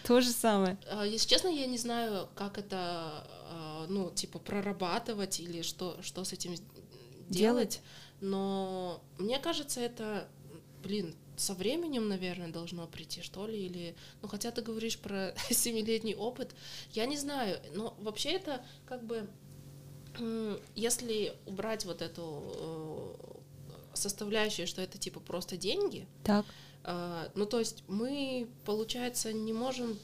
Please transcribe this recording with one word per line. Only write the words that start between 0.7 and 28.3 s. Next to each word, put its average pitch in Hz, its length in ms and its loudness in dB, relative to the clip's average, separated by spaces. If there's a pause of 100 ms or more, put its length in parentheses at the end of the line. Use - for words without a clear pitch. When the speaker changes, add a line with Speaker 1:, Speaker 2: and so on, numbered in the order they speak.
Speaker 2:
А, 208 140 0
если 214 240 4
честно, - 180 8
я 294 180 4
не 254 120 0
знаю, 233 580 0
как 202 220 -2
это, 175 680 -2 (280)
э, 160 360 -6
ну, 190 220 2
типа, - 280 -2
прорабатывать 202 1000 0
или 170 220 -4
что, 175 400 -2
что - 240 -4
с - 80 -2
этим 180 220 -4
с-, 165 60 -8 (680)
Speaker 1:
Делать? - 0 -
Speaker 2:
делать, 214 520 6 (380)
но 190 800 0 (160)
мне 226 220 2
кажется, 294 400 0
это, 214 480 -2 (560)
блин, 190 320 0 (220)
со - 160 2
временем, 247 560 2
наверное, 180 420 0
должно 170 360 -4
прийти, - 360 -8
что 190 240 -6
ли, 214 180 -2
или... 175 300 -6 (260)
Ну, 214 60 -8
хотя 208 240 -2
ты 233 100 -2
говоришь 220 380 -2
про 196 420 -2
<laughs> - 80 -4
семилетний 220 640 4
опыт, 240 400 -4 (400)
я 220 140 2
не 294 100 0
знаю, 277 400 0 (160)
но 220 260 -4
вообще 214 340 -2
это 320 280 -2 (240)
как 247 180 -8
бы, 220 240 -4 (920)
м, 226 400 0 (160)
если 226 580 2 (140)
убрать 208 380 -2
вот 170 160 -4
эту, 160 420 -6 (120)
э, - 1400 -8
составляющую, 208 720 2
что - 140 -4
это, 185 160 -4
типа, - 220 -6
просто 180 380 -4
деньги, 240 500 0 (160)
Speaker 1:
Так. 208 220 6 (380)
Speaker 2:
э, 175 520 -2
ну, 196 100 4
то 226 140 2
есть - 280 -2
мы, 254 600 0 (180)